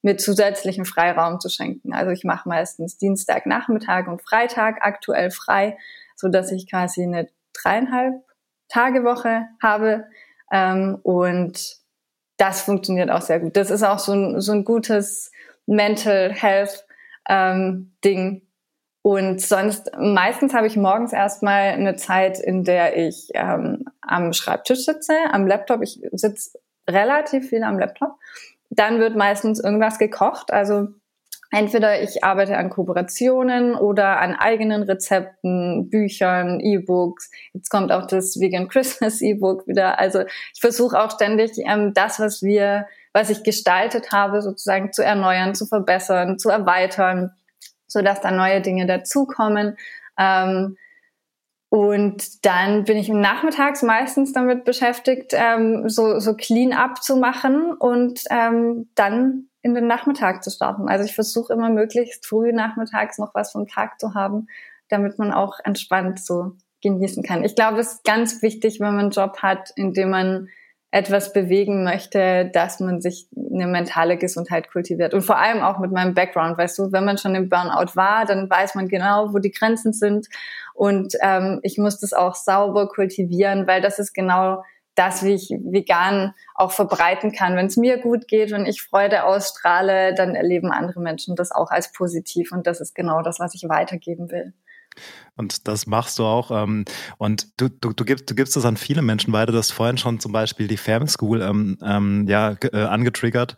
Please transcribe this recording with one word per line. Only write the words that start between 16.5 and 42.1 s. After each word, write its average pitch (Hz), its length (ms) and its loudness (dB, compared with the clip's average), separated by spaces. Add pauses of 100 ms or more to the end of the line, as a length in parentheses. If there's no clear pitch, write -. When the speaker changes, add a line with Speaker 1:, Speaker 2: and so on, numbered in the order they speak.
Speaker 1:
ähm, 185 640 0 (100)
Ding. 190 440 0 (560)
Und 190 380 2
sonst, 202 560 0
meistens 208 560 2
habe 226 140 4
ich 220 100 0
morgens 208 360 2
erstmal 202 580 2
eine 190 260 0
Zeit, 190 420 0
in 185 260 -2
der 175 340 2
ich, 165 360 -4
ähm, - 520 -2 (160)
am 175 300 -2
Schreibtisch - 520 -2
sitze, 311 300 -2 (160)
am 196 160 2
Laptop. 202 360 0
Ich - 180 -10 (120)
sitze 208 460 -4 (300)
relativ 262 600 0
viel 226 140 -2
am 208 160 -2
Laptop. - 400 -4 (500)
Dann 220 320 2
wird 226 160 2
meistens 208 420 2
irgendwas 214 400 0
gekocht. - 540 0
Also 202 360 2 (640)
entweder 208 520 2
ich - 220 -4
arbeite 196 340 2
an 180 100 -2
Kooperationen 247 1080 0
oder 196 460 2
an 180 140 0
eigenen 214 480 2
Rezepten, 185 1080 -2
Büchern, 185 720 0
E-Books. 180 720 0 (240)
Jetzt - 160 -10
kommt 190 220 2
auch 185 140 0
das 190 320 -2
Vegan 185 300 0
Christmas 240 540 -2
E-Book 190 440 0
wieder. 190 320 2
Also 190 220 2 (340)
ich - 60 -14
versuche 233 420 2
auch 220 80 0
ständig, 220 420 0 (120)
ähm, 208 300 0
das, 208 260 2